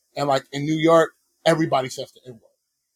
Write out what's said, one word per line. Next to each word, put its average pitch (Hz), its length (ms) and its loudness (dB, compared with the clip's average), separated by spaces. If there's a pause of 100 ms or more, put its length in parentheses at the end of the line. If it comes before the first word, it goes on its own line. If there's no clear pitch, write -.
(160)
and, 143 120 -4
like, 135 240 0
in 143 140 -6
New 156 100 -2
York, 160 360 2 (340)
everybody 147 420 0
says 127 240 -14
the - 140 -20
N-word. 117 160 -20 (540)